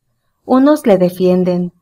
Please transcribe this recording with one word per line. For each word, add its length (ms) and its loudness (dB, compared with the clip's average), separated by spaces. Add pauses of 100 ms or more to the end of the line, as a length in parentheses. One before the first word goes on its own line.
(440)
Unos 420 0
le 120 4
defienden, 840 -2